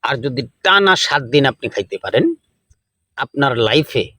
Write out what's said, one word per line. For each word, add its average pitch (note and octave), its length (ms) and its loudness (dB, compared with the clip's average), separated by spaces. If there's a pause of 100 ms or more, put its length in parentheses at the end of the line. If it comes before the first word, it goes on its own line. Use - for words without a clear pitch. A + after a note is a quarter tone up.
আর C3 180 -2
যদি C3 200 -6 (200)
টানা F#3+ 320 4 (120)
সাত C#3+ 180 -2 (100)
দিন C#3+ 120 6
আপনি B2+ 240 -2
খাইতে G2 320 -6
পারেন, G#2 240 0 (920)
আপনার C#3 360 -2 (140)
লাইফে C#3+ 380 -2 (140)